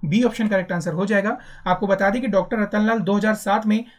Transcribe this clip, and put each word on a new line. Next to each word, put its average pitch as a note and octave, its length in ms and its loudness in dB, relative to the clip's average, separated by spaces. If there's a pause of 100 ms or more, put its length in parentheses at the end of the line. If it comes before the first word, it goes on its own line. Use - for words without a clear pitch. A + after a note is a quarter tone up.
बी F#3+ 180 2
ऑप्शन A3+ 260 0
करेक्ट F#3+ 240 0
आंसर E3+ 200 -4
हो F#3 140 -2
जाएगा। G#3 300 0 (300)
आपको F3+ 200 0
बता G3 240 2
दें A#3+ 120 -2
कि C4 60 -2
डॉक्टर G3 300 0
रतनलाल G#3+ 420 0
दो F#3+ 160 0
हज़ार G#3+ 180 2
सात G#3+ 320 -2
में A3 180 2 (140)